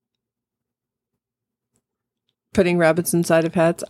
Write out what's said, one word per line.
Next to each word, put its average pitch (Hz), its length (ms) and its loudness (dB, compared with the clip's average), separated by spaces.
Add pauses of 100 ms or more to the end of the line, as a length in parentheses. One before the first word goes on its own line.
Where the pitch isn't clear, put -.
(2500)
Putting 175 240 0
rabbits 165 380 0
inside 165 320 2
of 160 80 -8
hats. 170 360 0